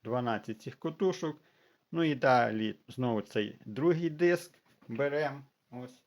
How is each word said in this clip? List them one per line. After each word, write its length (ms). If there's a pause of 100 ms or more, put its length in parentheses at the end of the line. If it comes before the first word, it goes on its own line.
дванадцять 580
цих 160
катушок. 600 (520)
Ну 120
і 100
далі 600 (120)
знову 320
цей 460
другий 440
диск 480 (300)
берем. 560 (260)
Ось. 360